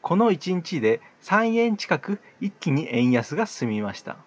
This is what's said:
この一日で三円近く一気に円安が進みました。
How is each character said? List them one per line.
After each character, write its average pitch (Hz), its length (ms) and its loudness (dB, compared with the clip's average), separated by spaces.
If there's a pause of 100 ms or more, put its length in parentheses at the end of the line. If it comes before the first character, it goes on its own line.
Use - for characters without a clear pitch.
こ - 140 -2
の 220 160 4
一 180 240 0
日 170 260 -4
で 110 200 2 (200)
三 226 360 0
円 233 200 2
近 170 220 0
く 202 220 -6 (200)
一 202 120 -4
気 - 180 -4
に 143 180 2
円 123 220 2
安 123 240 0
が 214 120 0
進 120 240 -6
み 107 120 -2
ま 98 120 -6
し - 80 -16
た。 - 140 -12 (100)